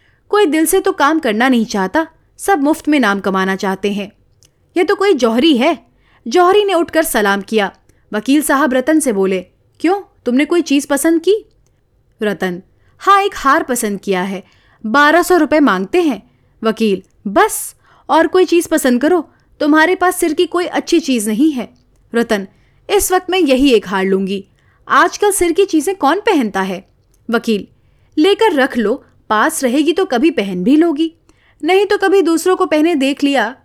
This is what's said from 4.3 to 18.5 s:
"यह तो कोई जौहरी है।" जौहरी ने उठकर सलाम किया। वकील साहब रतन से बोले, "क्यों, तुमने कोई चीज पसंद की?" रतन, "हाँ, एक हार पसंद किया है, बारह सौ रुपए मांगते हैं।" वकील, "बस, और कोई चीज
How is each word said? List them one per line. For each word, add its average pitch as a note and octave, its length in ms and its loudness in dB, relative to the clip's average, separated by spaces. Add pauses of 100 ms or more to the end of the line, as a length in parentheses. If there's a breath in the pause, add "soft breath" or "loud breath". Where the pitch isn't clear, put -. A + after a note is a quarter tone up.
"यह F4+ 60 2
तो G4 120 0
कोई G4 180 2
जौहरी B3 440 2
है।" C#4 300 -2 (400)
जौहरी F4+ 360 4
ने G4 100 0
उठकर E4 300 0
सलाम G#3 380 -2
किया। G3+ 300 -2 (420)
वकील C4+ 280 0
साहब C#4 320 0
रतन C4 260 2
से C4 140 -2
बोले, F#3+ 320 -2 (340)
"क्यों, F#4+ 220 -2 (240)
तुमने B3+ 200 0
कोई E4+ 160 0
चीज C#4 240 0
पसंद D#4+ 360 0
की?" G4 240 0 (760)
रतन, F#3+ 400 -6 (380)
"हाँ, G4 220 4
एक G4 140 -2
हार D4 280 0
पसंद G#3+ 360 -6
किया F#3 220 -4
है, F#3+ 220 -8 (420 soft breath)
बारह D4 360 4
सौ F4+ 160 2
रुपए D4+ 220 2
मांगते G#3 420 0
हैं।" C#4+ 300 -4 (320)
वकील, G#3+ 400 -2 (240)
"बस, E4 480 -2 (340 soft breath)
और E4 180 0
कोई F#4 180 2
चीज E4 220 0